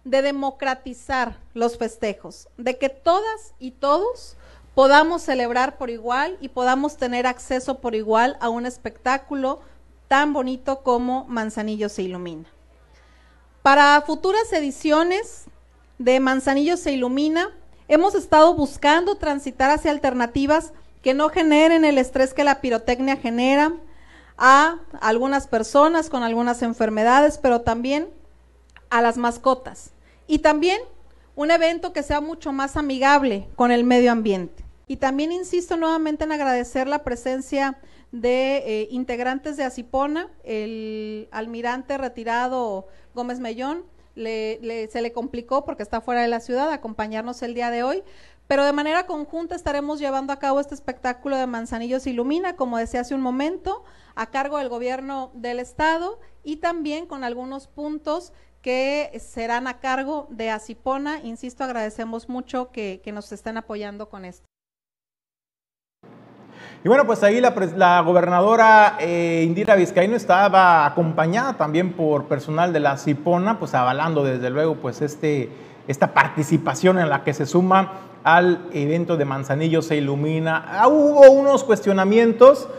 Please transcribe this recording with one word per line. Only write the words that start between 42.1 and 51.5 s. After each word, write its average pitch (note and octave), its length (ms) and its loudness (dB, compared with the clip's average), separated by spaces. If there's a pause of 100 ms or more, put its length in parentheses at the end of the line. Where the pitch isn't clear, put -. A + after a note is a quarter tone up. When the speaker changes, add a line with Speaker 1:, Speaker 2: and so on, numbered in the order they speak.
Speaker 1:
Gómez B3 260 -10
Mellón B3+ 440 -8 (320)
le, A3 480 -8
le, A3+ 240 -8
se A#3 160 -8
le A#3 80 -6
complicó B3 520 -6
porque A3 200 -10
está A3 180 -6
fuera A#3+ 200 -2
de A#3 60 0
la A#3 120 -2
ciudad B3+ 320 -4
acompañarnos A3 720 -8
el A#3+ 100 -8
día A#3+ 160 -4
de A#3+ 140 -4
hoy, D#4+ 200 -4 (440)
pero C#4 180 2
de C#4+ 80 2
manera D4+ 320 -2
conjunta E4 500 -10
estaremos D4 440 -6
llevando C#4 340 -4
a C#4 60 -8
cabo C#4 200 0
este C#4+ 140 -6
espectáculo B3+ 640 -6
de C4 80 -2
Manzanillo A#3 540 -6